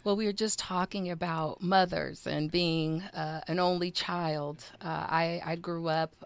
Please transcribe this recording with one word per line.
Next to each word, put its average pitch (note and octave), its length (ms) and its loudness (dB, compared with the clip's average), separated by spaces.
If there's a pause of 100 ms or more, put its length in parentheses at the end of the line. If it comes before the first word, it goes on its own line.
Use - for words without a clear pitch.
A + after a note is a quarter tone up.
Well, G3+ 120 4
we G#3+ 100 0
were G#3 60 2
just G#3+ 260 -2
talking F#3 520 -2
about E3 520 -2
mothers F3+ 640 4
and D#3 240 0
being, E3 520 2 (120)
uh, D#3 320 -4
an E3+ 120 0
only F3+ 320 2
child. D#3 720 -2 (160)
Uh, F3 80 -8 (200)
I, E3 360 0
I E3+ 120 -2
grew E3+ 320 -4
up, D#3+ 240 2 (140)